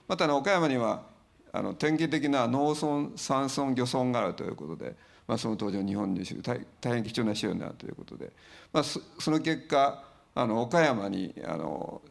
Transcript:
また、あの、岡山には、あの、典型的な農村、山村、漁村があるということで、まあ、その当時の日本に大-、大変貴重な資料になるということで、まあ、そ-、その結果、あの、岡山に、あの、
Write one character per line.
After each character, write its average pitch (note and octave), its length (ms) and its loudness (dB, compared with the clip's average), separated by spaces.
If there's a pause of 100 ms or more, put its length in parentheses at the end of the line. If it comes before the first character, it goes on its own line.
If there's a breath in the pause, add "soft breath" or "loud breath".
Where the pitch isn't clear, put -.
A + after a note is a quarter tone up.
ま F#3 80 0
た、 F3 100 2
あ - 20 4
の、 C#3+ 80 6
岡 C#3 140 2
山 F3 180 6
に C3+ 80 2
は、 A2+ 260 0 (500)
あ - 100 -2
の、 G2 120 -4
典 D#3 220 2
型 D#3+ 120 2
的 D3 200 0
な C3 200 4
農 C#3+ 260 2
村、 D3 420 -2
山 C3+ 320 0
村、 C3+ 260 0
漁 B2 100 2
村 B2+ 220 2
が B2 180 2
あ - 40 0
る F2 60 -2
と - 100 -6
い F2+ 40 -4
う - 80 -6
こ D2 100 -12
と D#2+ 100 -8
で、 - 200 -10 (320 soft breath)
ま A2+ 80 0
あ、 - 20 -4
そ A#2 100 -4
の A2 80 -2
当 G2+ 140 -2
時 G2 80 -2
の G2 80 -2
日 G2 80 -2
本 G2+ 180 -2
に F#2 120 -2 (180)
大-、 A#2+ 240 -4 (140)
大 A#2+ 140 -2
変 A#2 100 -2
貴 - 80 -8
重 B2 120 0
な G#2 100 2
資 A2 120 -2
料 F#2 60 0
に F2+ 80 -2
な E2 80 -8
る - 60 -10
と - 120 -14
い - 40 -8
う - 40 -12
こ - 100 -14
と - 120 -16
で、 - 160 -12 (400 loud breath)
ま D#3+ 80 4
あ、 - 20 0
そ-、 - 180 -4 (200)
そ - 100 0
の D#3 100 4
結 D#3+ 280 -2
果、 C#3 340 4 (320 loud breath)
あ B2 120 2
の、 A2 160 2
岡 B2 180 4
山 A#2 280 4
に、 F#2+ 240 -4 (140)
あ E2 100 -4
の、 D#2 540 -6